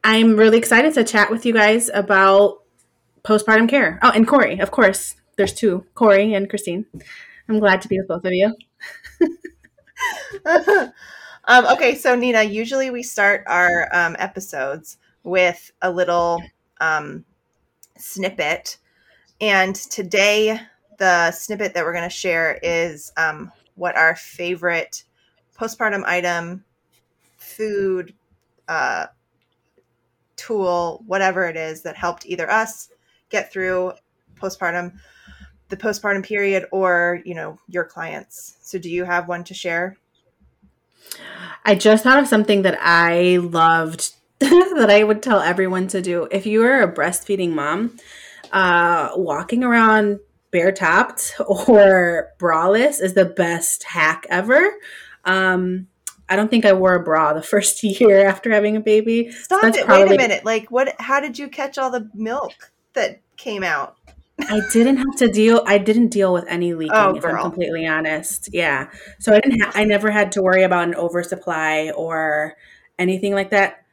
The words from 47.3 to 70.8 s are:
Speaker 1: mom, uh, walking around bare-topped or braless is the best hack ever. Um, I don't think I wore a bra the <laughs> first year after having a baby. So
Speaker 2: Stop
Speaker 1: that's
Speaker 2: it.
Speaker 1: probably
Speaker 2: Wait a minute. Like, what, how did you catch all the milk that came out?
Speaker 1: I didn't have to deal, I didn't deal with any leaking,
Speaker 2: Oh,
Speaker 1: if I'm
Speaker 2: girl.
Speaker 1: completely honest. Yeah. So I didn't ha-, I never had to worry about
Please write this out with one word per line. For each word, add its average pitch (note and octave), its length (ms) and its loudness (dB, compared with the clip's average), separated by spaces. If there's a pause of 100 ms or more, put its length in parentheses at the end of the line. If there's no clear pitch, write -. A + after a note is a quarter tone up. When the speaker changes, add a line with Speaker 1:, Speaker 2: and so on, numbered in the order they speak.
Speaker 1:
mom, D#3+ 460 -4 (540)
uh, E3+ 640 2
walking F3+ 480 -4
around A3 560 2 (320)
bare-topped F#3+ 840 0 (100)
or F#3+ 920 4
braless F#3 640 2
is F#3 120 -2
the F#3+ 120 6
best E3+ 580 -4
hack D#3+ 460 -2
ever. C4 440 2 (520)
Um, F#3 640 -2 (420)
I F#3 60 0
don't G#3+ 140 0
think A3+ 160 2
I G3+ 80 6
wore F#3 220 4
a E3+ 80 -2
bra D#3 300 0
the D#3 80 -4
<laughs> - 20 -14
first - 400 -2
year G3 420 6
after G3 260 -2
having G#3+ 240 2
a G#3+ 60 -2
baby. A3+ 500 0
So - 120 -20
Speaker 2:
Stop F#4+ 180 0
Speaker 1:
that's A4 160 2
Speaker 2:
it. - 80 -2
Speaker 1:
probably - 240 6
Speaker 2:
Wait - 60 6
a - 20 2
minute. A3+ 280 0
Like, A3 260 -4
what, B3+ 280 -2
how C4 200 -2
did C#4 180 -8
you C#4+ 120 -12
catch C4+ 280 -10
all C4 120 -4
the A3+ 240 -8
milk A3+ 580 -10 (220)
that - 280 -4 (160)
came G#3 260 -8
out? D3+ 320 -4 (440)
Speaker 1:
I G#3+ 220 -4 (100)
didn't B3+ 260 4
have C4+ 200 -4
to A#3+ 120 4
deal, A3 360 4
I G3+ 140 2
didn't A3 300 2
deal F#3+ 220 0
with F3 160 -2
any F3 280 -4
leaking, D#3+ 200 -4
Speaker 2:
Oh, G3+ 200 4
Speaker 1:
if - 100 -8
I'm E3 60 -2
Speaker 2:
girl. A2+ 100 -4
Speaker 1:
completely E3 460 -6
honest. D#3 680 -6
Yeah. C#3+ 340 -2 (320)
So A3 140 2
I G#3 60 8
didn't A#3+ 200 0
ha-, G3+ 140 -2
I G#3 100 0
never G#3 280 0
had G3+ 220 0
to G3 100 -2
worry F#3 180 4
about F3 260 2